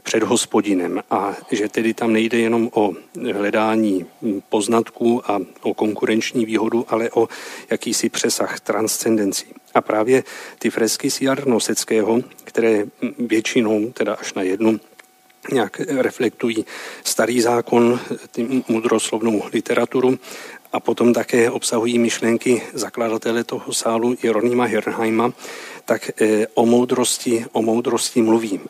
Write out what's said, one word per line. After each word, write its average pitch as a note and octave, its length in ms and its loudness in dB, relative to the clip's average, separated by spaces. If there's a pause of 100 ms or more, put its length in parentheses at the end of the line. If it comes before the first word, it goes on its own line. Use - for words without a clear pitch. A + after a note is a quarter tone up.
před A2 200 0
Hospodinem G2+ 840 0
a G2 260 -2 (160)
že G#2+ 180 0
tedy A2+ 240 0
tam A2+ 200 0
nejde A2+ 240 0
jenom A2+ 360 2
o G#2 200 2 (400)
hledání G#2 720 0 (440)
poznatků A#2 800 0
a G2+ 80 0 (220)
o G#2 120 -2
konkurenční A2 720 0
výhodu, A2 420 0
ale A2+ 220 0
o A2+ 180 2 (420)
jakýsi A2+ 400 -2
přesah, - 500 -2
transcendenci. G#2+ 840 0 (280)
A A2+ 80 2
právě A2 420 2 (360)
ty A#2 100 -2
fresky A#2 420 -2
Sjadra C3+ 340 -2
Noseckého, A2+ 760 2 (220)
které A2+ 420 2 (340)
většinou, A2 720 0
teda G#2 220 -2
až - 200 -8
na G#2 80 -4
jednu, G#2 380 2 (720)
nějak A2+ 280 -2
reflektují A2+ 840 -2 (380)
starý A#2 380 2
zákon, A#2+ 580 4 (320)
ty B2 360 -2
mudroslovnou A2+ 760 0 (100)
literaturu, B2 640 0 (540)
a G#2+ 60 -2
potom A#2 340 2
také A#2 360 2
obsahují A#2+ 500 0
myšlenky A#2 600 2 (120)
zakladatele A2+ 720 -2
toho B2 300 -8
sálu A#2 500 0
Jeronýma A#2 400 2
Hirnheima, A2 680 0 (520)
tak, - 260 -2 (100)
eh, G#2+ 320 4
o A#2+ 120 2
moudrosti, A#2+ 840 2
o A2+ 100 0
moudrosti A#2 600 0
mluví. A2 380 2 (100)